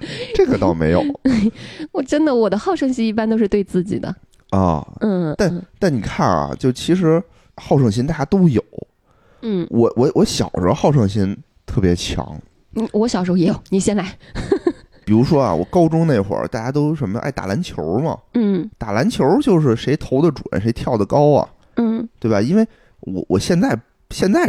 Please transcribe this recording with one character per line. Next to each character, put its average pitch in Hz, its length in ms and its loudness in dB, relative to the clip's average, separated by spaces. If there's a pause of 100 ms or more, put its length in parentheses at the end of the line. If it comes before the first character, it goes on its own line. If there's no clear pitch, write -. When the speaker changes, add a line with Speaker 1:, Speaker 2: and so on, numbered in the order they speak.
(340)
Speaker 1:
这 392 120 4
个 254 100 2
倒 92 160 2
没 80 200 0
有。 87 120 2 (440)
Speaker 2:
<laughs> - 440 -10
我 349 100 -4
真 302 220 0
的， 294 100 2
我 226 140 2
的 185 80 0
好 339 180 -2
胜 277 180 -2
心 240 120 -2
一 220 80 -2
般 220 160 -2
都 220 80 0
是 220 100 2
对 202 180 0
自 185 180 -2
己 190 160 -4
的。 - 160 -8 (360)
Speaker 1:
啊。 87 360 2 (140)
Speaker 2:
嗯， 180 360 -2
Speaker 1:
但， 190 140 0
Speaker 2:
嗯。 175 120 -6 (160)
Speaker 1:
但 160 160 2
你 113 60 -2
看 131 260 -2
啊， 73 320 0
就 - 120 0
其 156 240 -2
实 170 280 2 (340)
好 - 220 0
胜 123 120 4
心 120 160 -2
大 160 100 -4
家 135 80 -4
都 185 240 4
有。 117 140 2 (800)
Speaker 2:
嗯。 196 300 -4
Speaker 1:
我， 113 260 2
我， 127 180 4
我 175 100 4
小 98 240 -4 (120)
时 87 80 0
候 101 40 2
好 151 200 2
胜 120 160 2
心 98 280 -2 (300)
特 - 140 -4
别 90 160 2
强。 76 440 -8 (340)
Speaker 2:
嗯， 220 180 -4
我 214 160 0
小 185 160 -2
时 180 80 -2
候 180 40 2
也 170 120 2
有， - 220 -2
你 190 100 0
先 208 160 0
来。 190 200 -6 (180)
<laughs> - 720 -4
Speaker 1:
比 104 80 0
如 113 120 6
说 147 180 2
啊， 110 100 0
我 82 120 0
高 170 240 2
中 160 180 2
那 131 140 2
会 98 160 -4
儿， - 100 -4
大 113 160 -8
家 120 80 -4
都 147 240 0
什 135 140 -4
么 104 100 -4
爱 147 120 -6
打 95 160 -10
篮 98 140 -2
球 85 380 -4
嘛。 156 180 -2 (180)
Speaker 2:
嗯。 208 440 -2
Speaker 1:
打 110 140 -8
篮 123 180 0
球 165 300 2
就 196 200 4
是 131 140 4
谁 127 220 -2
投 135 260 -2
得 170 80 4
准， - 320 -6
谁 113 100 0
跳 127 240 -4
得 104 80 0
高 147 280 2
啊。 123 160 2 (280)
Speaker 2:
嗯。 226 320 -2 (120)
Speaker 1:
对 113 100 -2
吧？ 104 100 2
因 139 160 0
为 220 80 4 (360)
我， - 280 -8
我 - 80 2
现 175 240 2
在， 214 160 2 (340)
现 - 220 0
在 339 160 2